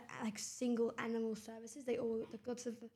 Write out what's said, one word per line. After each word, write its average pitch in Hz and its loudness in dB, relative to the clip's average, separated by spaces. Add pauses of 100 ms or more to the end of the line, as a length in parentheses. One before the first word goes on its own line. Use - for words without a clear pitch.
(240)
like, 214 0
single 240 4
animal 226 2
services. 226 -10
They 240 2
all, 226 2
like, 220 -8
lots 233 -4
of 233 -2 (140)